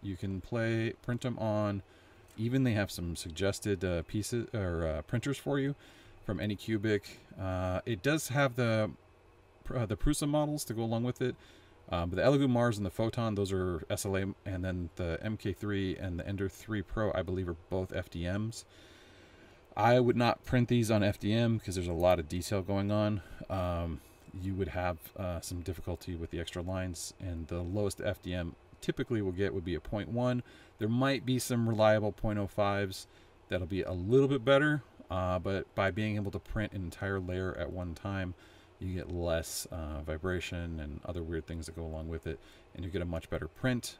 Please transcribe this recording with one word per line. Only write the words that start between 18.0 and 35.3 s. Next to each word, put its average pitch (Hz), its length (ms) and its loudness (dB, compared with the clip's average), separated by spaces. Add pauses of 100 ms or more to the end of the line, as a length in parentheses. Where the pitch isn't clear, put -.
D 85 140 -6
Ms. 104 420 -2 (1120)
I 120 240 8
would 120 160 4
not 120 280 2
print 120 240 4
these 117 220 4
on 107 120 6
F 101 160 2
D 104 140 0
M 113 260 4
'cause 98 160 -6
there's 90 140 0
a 90 40 0
lot 87 260 6
of 78 100 -4
detail 90 340 -2
going 98 300 0
on. 107 280 2 (300)
Um, 87 500 -2 (400)
you 95 140 -2
would 92 140 -2
have, 90 300 -2 (180)
uh, 90 240 -4
some 87 200 -6
difficulty 87 540 -6
with 82 160 -6
the 85 100 -4
extra 87 220 -6
lines, 92 580 -6
and 82 280 -6
the 87 140 -4
lowest 98 380 -2
F - 220 -4
D 90 100 -6
M 87 220 -4 (260)
typically 120 400 -2
will 95 120 -2
get 95 200 0
would 92 120 -4
be 87 100 -2
a 76 60 -4
point - 280 -6
one. 123 360 0 (340)
There 107 100 -2
might 127 380 2
be 127 120 2
some 117 300 2
reliable 107 440 6
point 107 260 -2
oh 101 80 0
fives 101 600 0 (420)
that'll 90 180 -2
be 90 160 0
a - 100 -2
little 113 360 6
bit 135 160 0
better, 139 380 6 (280)
uh, 92 300 2